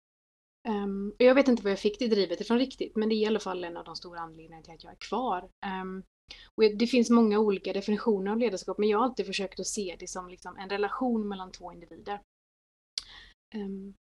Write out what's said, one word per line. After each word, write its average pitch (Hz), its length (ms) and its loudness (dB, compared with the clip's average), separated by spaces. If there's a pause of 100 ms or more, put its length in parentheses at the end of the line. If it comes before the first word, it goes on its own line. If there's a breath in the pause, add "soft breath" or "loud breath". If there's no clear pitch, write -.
(680)
Ehm, 202 520 -4
och 247 60 8
jag 254 100 10
vet 269 120 6
inte 233 160 4
var 202 60 0
jag 196 100 0
fick 208 200 0
det 247 80 -2
drivet 196 340 0
ifrån 233 180 2
riktigt, - 360 -4
men 214 140 0
det 220 60 2
är - 20 0
i 214 80 2
alla 220 140 2
fall 185 240 -6
en 170 140 -8
av 170 80 -12
de 165 100 -14
stora 175 240 -16
anledningarna 160 440 -14
till 165 100 -20
att 160 100 -20
jag 170 100 -18
är - 40 -20 (120)
kvar. 196 400 -2 (160)
Ehm, 190 380 -6 (520 loud breath)
och 220 80 6 (140)
det 233 100 4
finns 240 220 4
många 226 300 6
olika 196 340 0
definitioner 202 580 0
av 226 60 -2
ledarskap, 190 400 -2
men 214 120 2
jag 208 80 2
har 233 80 4
alltid 233 200 -2
försökt 190 340 -6
att 185 80 -6
se 185 320 -6
det 185 80 -14
som 180 220 -10
liksom 180 280 -16
en 190 120 -12
relation 208 580 0
mellan 185 240 -8
två 175 220 -16
individer. 202 480 -12 (1300 loud breath)
Ehm, 196 480 -10